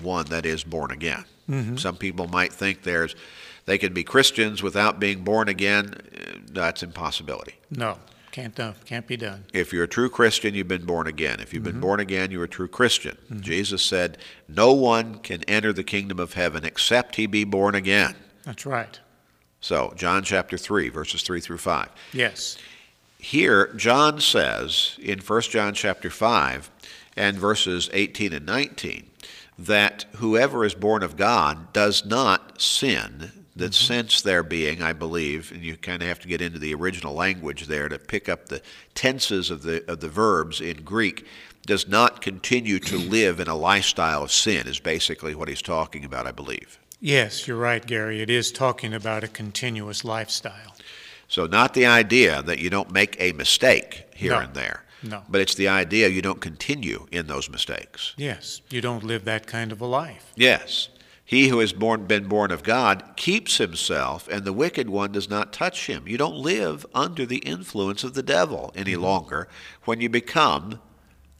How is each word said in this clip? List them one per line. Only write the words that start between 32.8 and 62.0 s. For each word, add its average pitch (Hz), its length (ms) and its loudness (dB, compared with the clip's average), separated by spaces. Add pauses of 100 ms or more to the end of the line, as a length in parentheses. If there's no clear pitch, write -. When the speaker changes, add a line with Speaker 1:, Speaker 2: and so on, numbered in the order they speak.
Speaker 1:
that 87 160 -4
Speaker 2:
Mm-hmm. - 220 4
Speaker 1:
since 120 280 2
their 90 220 4
being, 80 400 0
I 82 100 0
believe, 80 580 -4
and 85 120 -14
you 80 140 -10
kinda 90 280 -8
have 87 160 -4
to - 60 -18
get 82 140 -4
into 85 180 -6
the 76 140 -4
original 78 400 -4
language 78 540 -4
there 73 220 -2
to 73 80 -8
pick - 300 -6
up 90 220 -4
the 67 120 -8 (320)
tenses 113 560 0
of 80 140 -8
the, 82 260 -4
of 85 120 -6
the 80 80 -6
verbs 82 520 2
in 80 220 -8
Greek, 98 420 -2 (400)
does 98 220 0
not 110 340 4
continue 104 580 0
to 98 180 -4
live 92 420 2
in 82 80 -2
a 80 80 0
lifestyle 82 680 2
of 71 80 -4
sin 78 360 2
is 71 120 -6
basically 80 540 -2
what 78 140 -8
he's 69 140 -8
talking 80 440 -4
about, 64 220 -8
I 65 40 -8
believe. - 460 -10 (220)
Speaker 2:
Yes, 135 480 0
you're 120 100 -6
right, 117 280 -2
Gary. 110 360 -4
It 107 80 -4
is 120 220 2
talking 120 420 -2
about 110 300 -4
a 110 40 -8
continuous 107 800 -6
lifestyle. 110 680 -8 (520)
Speaker 1:
So 87 200 0
not 110 260 6
the 127 120 6
idea 113 580 8
that 78 160 -2
you 85 100 -2
don't 98 220 -2
make 98 280 2
a 90 120 2
mistake 76 720 2 (100)
here 92 200 -2
Speaker 2:
No. 113 60 2
Speaker 1:
and 65 140 -8
there, 57 300 -8 (180)
Speaker 2:
No. 107 260 -12
Speaker 1:
but 98 140 2
it's - 140 0
the 98 120 2
idea 95 400 4
you 92 140 0
don't 95 200 -2
continue 85 720 -6
in 85 160 -4
those 71 220 -6
mistakes. - 640 -8
Speaker 2:
Yes, - 540 -8
you 127 120 -4
don't 120 220 -4
live 110 220 -4
that 110 220 -4
kind 113 240 -6
of 107 100 -10
a 123 60 -6
life. 131 480 -4
Speaker 1:
Yes. - 540 4 (380)
He 135 200 6
who 123 120 4
has 104 140 4
born, 107 320 0